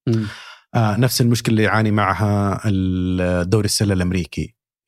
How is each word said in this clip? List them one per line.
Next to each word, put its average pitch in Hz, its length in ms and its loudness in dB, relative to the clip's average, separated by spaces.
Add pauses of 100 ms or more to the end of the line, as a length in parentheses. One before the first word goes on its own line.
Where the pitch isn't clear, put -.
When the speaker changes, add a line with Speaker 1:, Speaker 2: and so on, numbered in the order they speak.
Speaker 1:
مم. 113 200 0 (480)
Speaker 2:
آه، 107 220 2
نفس 123 240 0
المشكلة 117 320 2
اللي 107 100 2
يعاني 107 280 2
معها 101 760 0
ال-، 92 840 0
دوري 107 160 2
السلة 101 300 0
الأمريكي، 90 600 -4 (320)